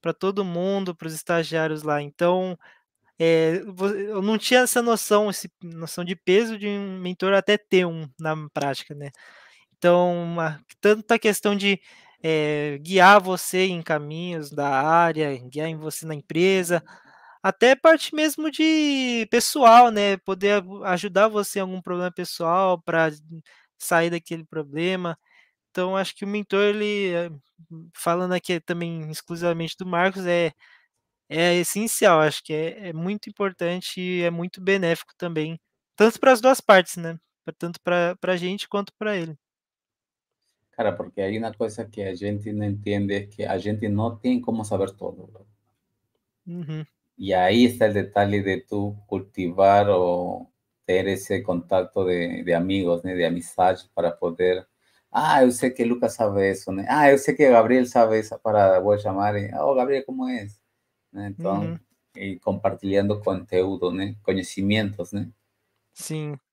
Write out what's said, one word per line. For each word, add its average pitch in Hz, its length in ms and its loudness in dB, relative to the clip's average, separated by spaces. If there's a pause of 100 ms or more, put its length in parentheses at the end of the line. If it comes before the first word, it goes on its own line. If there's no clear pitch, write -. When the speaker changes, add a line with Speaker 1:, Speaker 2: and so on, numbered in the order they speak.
Speaker 1:
pra 165 120 -4
todo 196 320 -4
mundo, 185 500 -4
pros 160 180 -12
estagiários 160 720 -2
lá. 147 180 -2
Então, 175 560 -2 (640)
eh, 165 480 2
vo-, 190 220 -4
eu 202 340 -4
não 214 160 0
tinha 254 220 4
essa 247 220 2
noção, 214 480 2
esse, 185 200 -10 (120)
noção 165 420 -12
de 185 120 -6
peso 220 420 2
de 208 100 -8
um 202 320 -8
mentor 185 340 -2
até 208 240 2
ter 180 280 2
um 165 220 -8 (120)
na 156 160 -4 (180)
prática, 143 400 -6
né? 143 160 -14 (680)
Então, 175 640 2
a, 156 180 -4 (220)
tanto 214 320 2
a 226 60 2
questão 208 380 0
de, 196 240 0 (420)
eh, 151 600 -2
guiar 185 380 8
você 185 460 -2
em 175 160 -4
caminhos 156 680 -6
da 143 180 -4
área, 156 680 2 (140)
guiar 151 180 -6
em 165 80 -8
você 156 300 -12
na 156 80 -8
empresa, 170 680 0 (600)
até 233 340 4
parte 320 380 4
mesmo 302 360 -2
de 277 800 0
pessoal, 240 600 8
né, 202 280 2
poder 196 440 0 (220)
a, 196 80 -2
ajudar 196 360 2
você 208 300 -4
em 196 40 -2
algum 185 200 -8
problema 180 300 -4
pessoal 180 680 0
pra 165 280 0 (680)
sair 170 320 2
daquele 165 340 -8
problema. 165 720 -6 (520)
Então, 185 260 -4
acho 190 200 -4
que - 80 -10
o 196 40 -8
mentor, 202 360 -2
ele, 208 500 -2
eh, 170 160 -4 (680)
falando 180 380 -2
aqui 175 260 -4
também 170 500 -8
exclusivamente 165 680 -6
do 185 80 -10
Marcos, 185 400 0
é, 175 260 0 (760)
é 170 280 0
essencial, 190 680 2
acho 151 220 0
que - 100 -8
é, 165 360 -8
é - 40 -10
muito 190 360 -6
importante 185 720 -6
e 180 220 -4
é 170 80 0
muito 170 320 -8
benéfico 185 560 -2
também, 165 420 -6 (360)
tanto 226 240 4
pras 254 200 6
duas 262 200 4
partes, 185 380 4
né? 165 200 -10 (260)
Pra, 160 140 -12
tanto 170 240 -8
pra, 175 340 0
pra 180 200 -2
gente 180 320 -6
quanto 202 300 -6
pra 214 180 -4
ele. 165 200 -8 (1400)
Speaker 2:
Cara, 107 220 -2
porque - 280 -10
aí 101 160 -2
uma 113 160 -6
coisa 107 320 -6
que 101 160 -12
a 95 120 -6
gente 104 380 -6
não 104 140 -4
entende 101 480 -2
é 101 120 -6
que - 180 -10
a 98 140 -4
gente 104 300 -4
não 104 300 -2
tem 123 220 0
como 113 240 -4
saber 98 280 -2
tudo, - 340 -12
bro. - 200 -20 (1000)
Speaker 1:
Uhum. 156 400 -10 (320)
Speaker 2:
E 98 160 -4
aí 95 300 4
está 113 240 2
o 104 40 0
detalhe 101 500 0
de 95 200 -2
tu 104 340 -6 (100)
cultivar 98 840 2
ou 90 600 -2 (360)
ter 92 200 0
esse 98 360 -4
contato 92 600 -2
de, 87 400 -2
de 87 100 0
amigos, 87 480 0
né, 90 120 -6
de 87 100 0
amizade, 85 680 -2
para 85 160 -2
poder, 90 560 -2 (440)
"Ah, 147 340 2
eu 123 80 6
sei 123 180 -2
que 120 140 -2
Lucas 120 300 -2
sabe 101 360 0
isso, 95 220 -8
né? 95 160 -6
Ah, 143 220 6
eu 139 80 6
sei 139 160 -2
que 143 160 6
Gabriel 120 360 6
sabe 113 340 4
isso", 107 200 -10
para 98 400 4
vou 104 180 2
chamar 104 380 -2
e, 104 180 -6
"Oh, 143 200 0
Gabriel, 131 300 0
como 131 240 -8
é?" 117 180 -8 (640)
Né? 101 160 -10
Então, 98 320 -4
Speaker 1:
Uhum. 165 180 -6 (380)
Speaker 2:
e 98 240 -10
compartilhando 98 840 -2
conteúdo, 92 720 -2
né? 101 300 -8
Conhecimentos, 98 920 -4
né? 101 180 -8 (640)
Speaker 1:
Sim. 151 420 -10 (160)